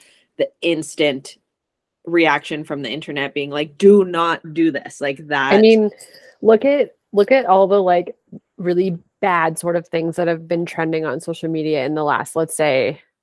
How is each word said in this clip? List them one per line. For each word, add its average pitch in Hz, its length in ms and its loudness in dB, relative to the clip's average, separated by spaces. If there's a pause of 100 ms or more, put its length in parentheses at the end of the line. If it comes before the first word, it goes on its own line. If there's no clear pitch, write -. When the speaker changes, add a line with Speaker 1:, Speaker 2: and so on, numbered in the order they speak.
(380)
Speaker 1:
the 139 120 -2 (120)
instant 151 760 -4 (680)
reaction 156 600 0
from 143 180 -10
the 123 80 -10
internet 143 440 -8
being 143 160 -6
like, 147 280 -6
"Do 202 260 6
not 165 500 -4
do 165 160 2
this," - 300 -8
like 139 180 -6 (100)
that. 139 260 0
Speaker 2:
I 208 60 6
mean, 220 300 6 (500)
look 220 240 4
at, 277 320 0 (160)
look 202 180 2
at 262 160 4
all 190 200 4
the, 196 160 2
like, 175 340 0 (400)
really 180 400 -2 (240)
bad 165 380 0
sort 175 180 -4
of 170 120 -6
things 165 280 -4
that 175 120 -2
have 165 200 -4
been 175 160 -2
trending 160 400 -4
on 147 160 -6
social 165 300 -8
media 156 340 -2
in 151 100 -4
the 156 100 -4
last, 127 320 -4
let's 160 200 -4
say, 135 460 -2 (200)